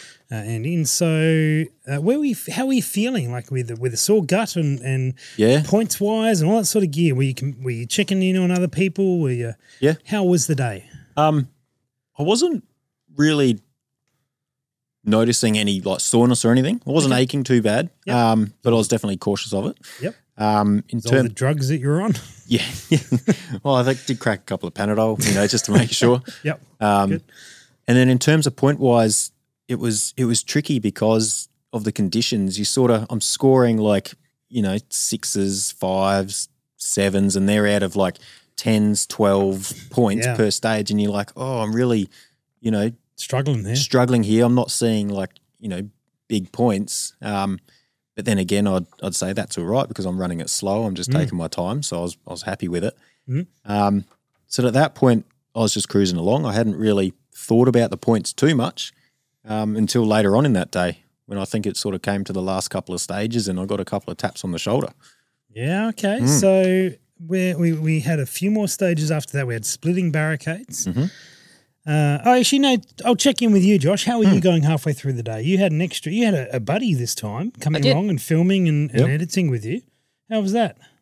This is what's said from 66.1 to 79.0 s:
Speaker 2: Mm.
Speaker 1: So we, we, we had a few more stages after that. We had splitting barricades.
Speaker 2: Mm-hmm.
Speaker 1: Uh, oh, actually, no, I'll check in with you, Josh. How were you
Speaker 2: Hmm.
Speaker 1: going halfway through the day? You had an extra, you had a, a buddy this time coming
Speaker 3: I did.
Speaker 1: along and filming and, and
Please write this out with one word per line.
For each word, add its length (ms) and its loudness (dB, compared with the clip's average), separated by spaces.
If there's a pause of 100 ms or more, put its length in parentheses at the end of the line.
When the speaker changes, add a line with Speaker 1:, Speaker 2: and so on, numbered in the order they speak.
Speaker 2:
Mm. 80 2
Speaker 1:
So 640 4 (360)
we, 280 -2
we, 180 2
we 280 0
had 200 -2
a 60 -4
few 240 -4
more 180 0
stages 420 0
after 280 -4
that. 100 -2
We 60 -4
had 120 -6
splitting 460 -2
barricades. 720 -4
Speaker 2:
Mm-hmm. 180 -2 (800)
Speaker 1:
Uh, 380 2
oh, 140 6
actually, 220 2
no, 160 4 (280)
I'll 120 4
check 260 2
in 100 4
with 100 6
you, 160 6
Josh. 280 0
How 120 -2
were 60 4
you 100 8
Speaker 2:
Hmm. 40 6
Speaker 1:
going 240 4
halfway 320 0
through 200 -4
the 80 -6
day? 200 -6
You 160 2
had 120 2
an 120 0
extra, 300 -6
you 120 0
had 80 2
a, 240 -2
a 40 -2
buddy 340 0
this 200 -2
time 360 -8 (100)
coming 200 -2
Speaker 3:
I 20 -2
did. 100 4
Speaker 1:
along 160 0
and 120 -2
filming 480 2
and, 220 0
and 100 0